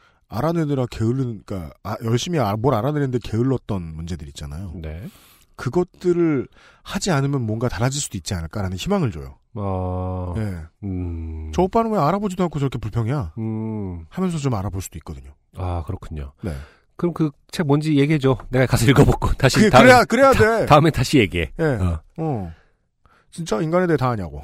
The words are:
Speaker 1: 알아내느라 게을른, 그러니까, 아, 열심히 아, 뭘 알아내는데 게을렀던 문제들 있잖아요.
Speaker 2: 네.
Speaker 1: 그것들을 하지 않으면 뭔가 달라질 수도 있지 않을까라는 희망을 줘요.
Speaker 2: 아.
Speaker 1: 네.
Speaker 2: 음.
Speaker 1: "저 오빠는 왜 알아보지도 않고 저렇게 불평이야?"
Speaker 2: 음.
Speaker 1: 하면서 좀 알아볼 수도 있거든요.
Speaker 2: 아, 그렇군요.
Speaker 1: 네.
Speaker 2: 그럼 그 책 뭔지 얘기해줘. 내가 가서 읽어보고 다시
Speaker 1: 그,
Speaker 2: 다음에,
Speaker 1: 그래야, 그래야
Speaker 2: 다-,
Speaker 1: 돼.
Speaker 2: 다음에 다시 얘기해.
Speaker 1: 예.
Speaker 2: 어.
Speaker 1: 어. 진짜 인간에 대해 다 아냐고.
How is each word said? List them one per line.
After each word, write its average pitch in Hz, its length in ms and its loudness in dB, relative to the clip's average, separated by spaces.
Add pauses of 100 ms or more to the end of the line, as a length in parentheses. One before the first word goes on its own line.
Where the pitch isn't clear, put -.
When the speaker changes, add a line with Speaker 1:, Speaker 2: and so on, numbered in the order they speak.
(320)
Speaker 1:
알아내느라 147 600 0
게을른, 120 520 -2
그러니까, 85 380 -10
아, 107 220 -8
열심히 120 340 0
아, 107 180 0
뭘 120 200 0
알아내는데 131 480 -2
게을렀던 117 580 -2 (140)
문제들 80 320 -10
있잖아요. 78 480 -12
Speaker 2:
네. 82 340 -12 (460)
Speaker 1:
그것들을 170 920 0 (360)
하지 - 260 -6
않으면 139 320 0
뭔가 113 260 -2
달라질 131 320 -2
수도 - 160 -8
있지 95 200 -6
않을까라는 92 420 -6
희망을 170 340 0
줘요. 69 280 -14 (160)
Speaker 2:
아. 92 800 -4
Speaker 1:
네. 107 200 -4 (280)
Speaker 2:
음. 85 720 -6
Speaker 1:
"저 175 80 2
오빠는 226 280 0
왜 214 60 0
알아보지도 185 460 0
않고 156 160 -2
저렇게 135 180 -2
불평이야?" 110 640 -2
Speaker 2:
음. 110 680 -6
Speaker 1:
하면서 180 280 -4
좀 139 160 -2
알아볼 95 300 -2
수도 - 160 -12
있거든요. 67 340 -16 (240)
Speaker 2:
아, 87 300 -4
그렇군요. 76 540 -10
Speaker 1:
네. 82 120 -6 (420)
Speaker 2:
그럼 175 200 -2
그 156 160 0 (200)
책 180 140 -2
뭔지 147 320 2
얘기해줘. 139 400 2 (120)
내가 127 180 2
가서 - 180 2
읽어보고 - 480 6
다시 - 280 4
Speaker 1:
그, 214 100 6
Speaker 2:
다음에, 226 160 10
Speaker 1:
그래야, 247 180 10
그래야 269 280 6
Speaker 2:
다-, 220 260 4
Speaker 1:
돼. 151 80 0
Speaker 2:
다음에 151 240 8
다시 131 260 0
얘기해. 87 420 2
Speaker 1:
예. 165 40 0
Speaker 2:
어. 95 360 0 (180)
Speaker 1:
어. 117 360 -6 (800)
진짜 175 280 -4
인간에 175 280 0
대해 160 100 4
다 127 140 2
아냐고. 82 320 -6